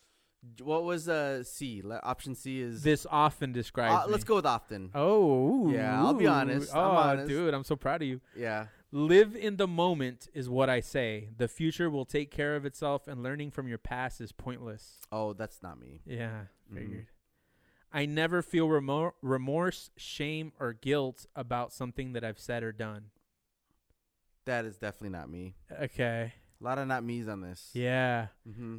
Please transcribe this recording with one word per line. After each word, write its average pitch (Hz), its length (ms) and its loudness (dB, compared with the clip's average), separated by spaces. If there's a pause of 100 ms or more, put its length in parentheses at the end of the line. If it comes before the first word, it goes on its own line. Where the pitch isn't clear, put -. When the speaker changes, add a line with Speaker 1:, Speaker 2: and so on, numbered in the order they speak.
(540)
Speaker 1:
j-, 123 100 -18
what 156 200 0
was, 170 260 -4
uh, 139 340 0
C? 120 400 -8
Le-, 107 200 -8
option 127 320 -6
C 131 260 -6
is 120 220 -6
Speaker 2:
"This 151 260 4
often 147 440 4
describes 123 520 2
Speaker 1:
Uh, - 60 -4
let's 208 120 0
Speaker 2:
me." - 40 -10
Speaker 1:
go 220 80 4
with 180 100 4
often. 107 480 -2
Speaker 2:
Oh, 170 760 6
ooh, 143 60 4
Speaker 1:
Yeah, 110 300 2
I'll 277 100 6
be 220 120 4
Speaker 2:
ooh. 196 40 10
Speaker 1:
honest. 139 460 2
I'm 156 40 2
Speaker 2:
Oh, 190 120 6
Speaker 1:
honest. 143 360 4
Speaker 2:
dude, 151 260 0
I'm 135 100 -2
so 151 120 -2
proud 151 280 -2
of 139 40 -2
you. 127 140 -6 (140)
Speaker 1:
Yeah. 110 320 -4 (240)
Speaker 2:
"Live 185 440 8
in 208 220 -2
the 196 100 2
moment" 165 640 0
is 131 140 -6
what 131 220 4
I 123 100 4
say. 110 560 -4
"The 117 120 0
future 160 420 0
will 139 160 -4
take 147 240 -2
care 147 260 -2
of 139 100 -4
itself, 143 420 -4
and 127 160 -10
learning 147 280 -6
from 131 160 -8
your 117 120 -6
past 127 420 -6
is 110 100 -12
pointless." 120 720 -12 (100)
Speaker 1:
Oh, 107 220 -2
that's 104 300 -10
not 78 160 -14
me. 67 260 -20
Speaker 2:
Yeah, 113 400 -8 (220)
Speaker 1:
Mm-hmm. 98 80 -16
Speaker 2:
figured. 101 320 -12 (840)
"I 147 140 -2
never 160 360 0
feel 160 260 2
remor-, 151 540 0
remorse, 135 720 -2
shame, 156 640 -8
or 120 140 -4
guilt 135 640 -2
about 123 360 -4
something 127 420 -8
that 117 120 -6
I've 107 140 -8
said 120 240 -6
or 113 80 -6
done." 107 400 -10 (1300)
Speaker 1:
That 120 200 -2
is 101 120 -12
definitely 104 400 -8
not 71 120 -12
me. 90 260 -12 (160)
Speaker 2:
Okay. 117 600 -4 (280)
Speaker 1:
A - 20 -18
lot 127 140 -4
of 139 100 -4
not 127 160 -2
me's 120 240 -6
on 101 140 -8
this. 90 320 -14
Speaker 2:
Yeah. 123 540 0 (200)
Speaker 1:
Mm-hmm. 113 320 -12